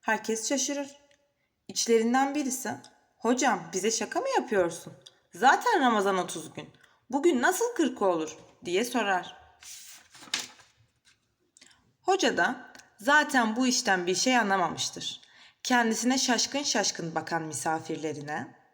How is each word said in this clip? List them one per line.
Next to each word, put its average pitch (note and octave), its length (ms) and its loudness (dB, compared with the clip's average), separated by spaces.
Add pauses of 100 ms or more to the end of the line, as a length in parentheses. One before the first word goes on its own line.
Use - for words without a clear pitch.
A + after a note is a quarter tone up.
Herkes A3 480 -2
şaşırır. C#4+ 520 -4 (680)
İçlerinden A#3+ 640 2
birisi, C4 400 -2 (440)
"Hocam, A3 540 0
bize F#3+ 180 0
şaka A3+ 300 -2
mı B4+ 60 -4 (100)
yapıyorsun? F3+ 560 0 (420)
Zaten F4 460 4
Ramazan G#3 380 4
otuz F3 360 -6
gün. D3+ 160 -14 (400)
Bugün C#4 320 2
nasıl F#4 320 0
kırkı B3+ 300 0
olur?" E3 320 0 (280)
diye F3+ 200 0
sorar. G3+ 520 -2 (2750)
Hoca E4 340 2
da G#3 360 -2 (260)
zaten C4 580 2
bu B3+ 100 0
işten F#3+ 400 0
bir F#3 80 0
şey B3+ 240 2
anlamamıştır. F3+ 840 -2 (420)
Kendisine A#3+ 560 2
şaşkın B3+ 440 0
şaşkın F#3+ 520 -2
bakan D#3+ 280 -4
misafirlerine D#3 1120 -6 (180)